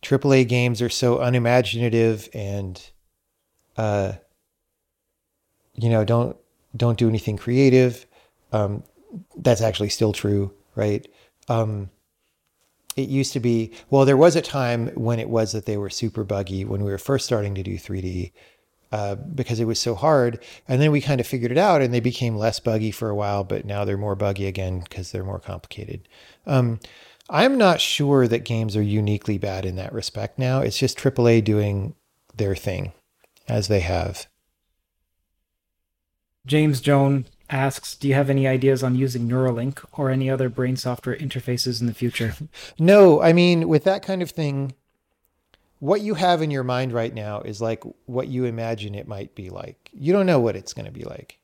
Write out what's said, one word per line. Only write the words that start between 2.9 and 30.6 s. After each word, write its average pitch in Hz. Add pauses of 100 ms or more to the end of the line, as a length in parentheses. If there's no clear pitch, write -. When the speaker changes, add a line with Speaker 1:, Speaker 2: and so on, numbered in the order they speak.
Speaker 1:
uh, 101 (1600)
you 117
know, 110
don't, 117 (400)
don't 117
do 117
anything 107
creative. 127 (460)
Um, 101 (520)
that's 120
actually 107
still 107
true, 101 (240)
right? 104 (440)
Um, 107 (1040)
it 135
used 135
to 131
be, 113 (180)
well, 139
there 139
was 160
a 165
time 120
when 117
it 117
was 110
that 107
they 107
were 101
super 110
buggy 98
when 104
we 101
were 98
first -
starting 104
to 95
do 95
three 92
D, 92 (600)
uh, 101
because 123
it 117
was 113
so 117
hard. 127 (300)
And 131
then 151
we 147
kind 139
of 117
figured 120
it 131
out 175
and 120
they 123
became 117
less 110
buggy 110
for 110
a 104
while, 101
but 101
now 101
they're 101
more 104
buggy 98
again 92
'cause 90
they're 95
more 95
complicated. - (400)
Um, 123 (520)
I'm 262
not 190
sure 139
that 117
games 113
are 107
uniquely 104
bad 95
in 92
that 92
respect -
now. 131